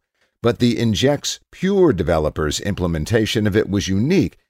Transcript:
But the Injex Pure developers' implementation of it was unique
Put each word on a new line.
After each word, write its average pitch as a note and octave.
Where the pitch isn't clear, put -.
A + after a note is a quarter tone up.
But A#2
the A#2+
Injex A#2+
Pure F#3
developers' D#2+
implementation F#2+
of G2
it G2
was F#2+
unique A2+